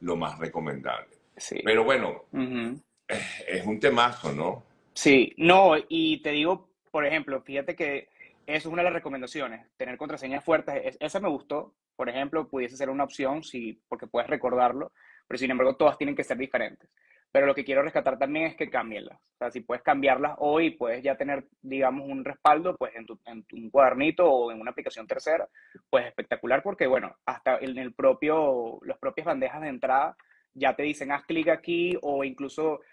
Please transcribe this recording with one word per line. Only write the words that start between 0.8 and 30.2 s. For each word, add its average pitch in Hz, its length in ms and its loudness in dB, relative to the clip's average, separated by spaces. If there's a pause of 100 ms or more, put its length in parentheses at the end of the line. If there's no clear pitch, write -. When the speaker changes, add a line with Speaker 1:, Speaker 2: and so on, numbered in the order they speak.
Speaker 2:
Sí. - 260 -10
Speaker 1:
Pero 110 220 2
bueno, 120 480 -2
Speaker 2:
Ujú. 127 480 -6 (260)
Speaker 1:
es, 185 140 -6 (260)
es 92 200 -4
un 110 120 -4
temazo, 120 540 2
¿no? 87 320 -4 (300)
Speaker 2:
Sí, 135 420 6
no, 175 380 8 (120)
y 160 360 0
te 151 80 -4
digo, 165 400 -2 (200)
por 151 140 0
ejemplo, 143 380 -2
fíjate 139 340 -6
que 143 320 -4 (380)
eso 151 220 -4
es 156 40 -8
una 175 100 -2
de - 20 2
las 175 100 2
recomendaciones, 135 720 -8 (100)
tener 127 220 -8
contraseñas 143 440 -8
fuertes, 147 400 0
es-, 131 160 -6
esa 156 220 -4
me 202 80 -2
gustó, 147 460 -6 (200)
por 127 140 -4
ejemplo, 143 400 -4
pudiese 131 300 -6
ser 135 100 -2
una 139 160 -2
opción, 139 400 -4
sí, 113 420 -10
porque 123 200 -10
puedes 117 240 -2
recordarlo, 123 640 0 (340)
pero 127 100 -8
sin 127 140 -2
embargo 127 260 4
todas 151 220 6
tienen 143 180 -2
que 143 80 -2
ser 120 140 -4
diferentes. 127 500 -4 (420)
Pero 139 140 6
lo 139 100 4
que 139 80 -4
quiero 135 200 2
rescatar 139 360 0
también 147 280 0
es 151 100 -6
que 147 140 -6
cámbienlas. 110 480 -6
O - 180 -20
sea, 120 140 -6
si 123 100 -10
puedes 120 220 -6
cambiarlas 139 560 2
hoy, 156 320 2
puedes 123 320 -4
ya 135 120 0
tener, 139 320 -4 (140)
digamos, 135 480 -2
un 135 160 -8
respaldo, 156 540 2
pues, 117 180 -6
en 113 80 -14
tu, 110 220 -18
en 113 180 -16
tu, - 100 -20
un 113 140 -12
cuadernito 135 560 4
o 123 260 4
en 113 80 -10
una 113 120 -10
aplicación 117 360 -10
tercera, 151 400 -2 (440)
pues, 123 160 4
espectacular, 120 560 -2
porque, 190 240 0
bueno, 123 280 0 (120)
hasta 123 320 0
en 131 180 -6
el 127 160 -8
propio, 135 880 2
las - 180 -8
propias 143 280 -6
bandejas 139 340 -2
de 156 80 -8
entrada 135 480 0 (380)